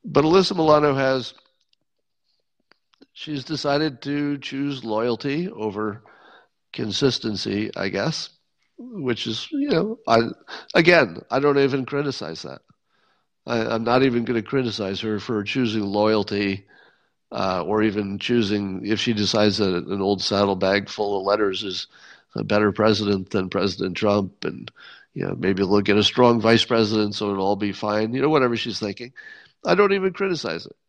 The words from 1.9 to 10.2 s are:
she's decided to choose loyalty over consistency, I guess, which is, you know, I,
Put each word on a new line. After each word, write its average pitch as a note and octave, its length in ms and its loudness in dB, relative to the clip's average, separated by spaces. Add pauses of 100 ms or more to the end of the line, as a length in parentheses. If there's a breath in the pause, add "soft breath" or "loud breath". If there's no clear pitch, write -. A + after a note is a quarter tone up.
she's D3 320 -8
decided D3 580 -2
to C#3+ 360 -2
choose C3+ 460 -6
loyalty A#2+ 640 -2
over G#2+ 540 -6 (720 soft breath)
consistency, G#2+ 1040 -2
I G2 120 -2
guess, G2+ 420 -4 (480)
which G3 480 -4
is, - 260 -6
you C#4+ 180 -2
know, G3+ 280 0 (100)
I, A#2 140 6 (520 loud breath)